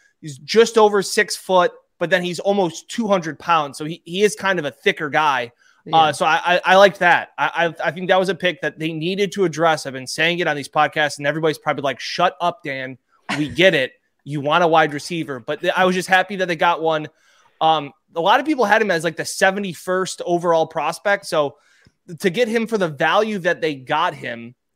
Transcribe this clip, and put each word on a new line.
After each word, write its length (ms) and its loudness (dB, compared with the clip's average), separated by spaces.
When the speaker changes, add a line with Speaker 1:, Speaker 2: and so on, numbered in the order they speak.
Speaker 1:
he's 160 -14
just 400 2
over 240 4
six 340 -2
foot, 360 2
but 100 -2
then 140 2
he's 160 -6
almost 500 -2
two 180 -4
hundred 300 -2
pounds. 400 0
So 80 -10
he, 200 -10
he 180 -2
is 120 2
kind 220 -2
of 80 -4
a 60 -4
thicker 380 -2
guy. 420 0
Speaker 2:
Yeah. 100 -2
Speaker 1:
Uh, 180 6
so 120 -2
I, 200 2
I, 200 2
I 120 6
liked 220 6
that. 380 4
I, 300 0
I, 80 -4
I 40 0
think 160 -8
that 120 4
was 100 0
a 60 -4
pick 260 -4
that 180 -6
they 140 -6
needed 400 -4
to 120 -2
address. 400 0
I've 80 -10
been 140 -12
saying 320 -2
it 80 -2
on 80 0
these 140 -10
podcasts, 480 0
and 100 -4
everybody's 300 -2
probably 240 -4
like, 180 -4
"Shut 400 -2
up, 240 -4
Dan. 340 -10
We 120 -2
get 240 4
it. 200 -2
You 180 -8
want 220 2
a 40 4
wide 260 4
receiver." 460 -8
But 220 -8
th-, 140 0
I 100 4
was 100 2
just 120 -4
happy 300 2
that 100 -2
they 80 -4
got 280 0
one. 240 -2
Um, 320 0
a 60 -4
lot 180 4
of 60 -4
people 200 0
had 160 4
him 100 0
as, 120 0
like, 120 -4
the 100 -8
seventy-first 960 -2
overall 440 0
prospect. 580 -4
So 320 -2
to 100 0
get 180 0
him 200 -2
for 100 -4
the 100 0
value 520 0
that 220 -2
they 120 -2
got 400 -2
him, 400 -12